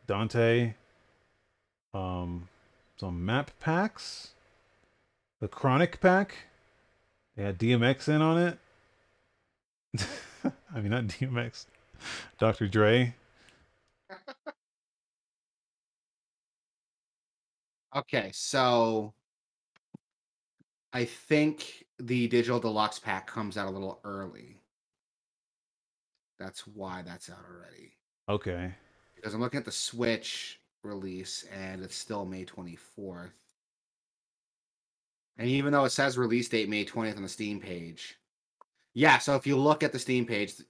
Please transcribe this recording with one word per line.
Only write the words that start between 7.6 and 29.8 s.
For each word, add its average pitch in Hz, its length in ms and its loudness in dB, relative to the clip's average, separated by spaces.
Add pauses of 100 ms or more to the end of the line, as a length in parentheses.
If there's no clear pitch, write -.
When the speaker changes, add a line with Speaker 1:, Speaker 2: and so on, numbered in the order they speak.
Speaker 1:
M 117 100 4
X 135 240 2
in 151 140 4
on 160 180 4
it. 175 200 2 (1400)
<laughs> 101 100 -2 (680)
I 113 60 -4
mean, 101 100 0
not 117 180 0
D - 180 -4
M 123 120 -2
X, 120 280 -6 (720)
Doctor 107 300 2
Dre. 113 460 6 (960)
<laughs> 190 40 -16 (3750)
Speaker 2:
Okay, 110 360 0
so 117 800 2 (1800)
I 123 120 0
think - 840 0 (120)
the 120 300 0
digital 120 320 2
deluxe 107 400 0
pack 95 260 -4
comes 104 320 -8
out 98 80 -4
a 95 40 -6
little 95 340 -8
early. 98 540 -12 (1800)
That's 95 300 -14
why 95 340 -10
that's 87 260 -16
out 90 240 -20
already. 85 380 -20 (380)
Speaker 1:
Okay. 90 440 -4 (440)
Speaker 2:
Because 107 180 -8
I'm 110 60 -2
looking 123 180 -2
at 120 60 -8
the 101 80 -12
Switch - 880 -4 (240)